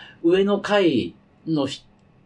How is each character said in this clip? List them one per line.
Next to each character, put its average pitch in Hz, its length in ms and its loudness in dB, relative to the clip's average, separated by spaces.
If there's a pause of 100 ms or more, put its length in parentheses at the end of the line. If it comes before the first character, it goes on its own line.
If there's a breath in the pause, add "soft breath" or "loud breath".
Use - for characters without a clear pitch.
(240 loud breath)
上 180 200 4
の 202 160 0
階 160 540 0 (320)
の 147 200 -2
ひ-、 - 180 -14 (420)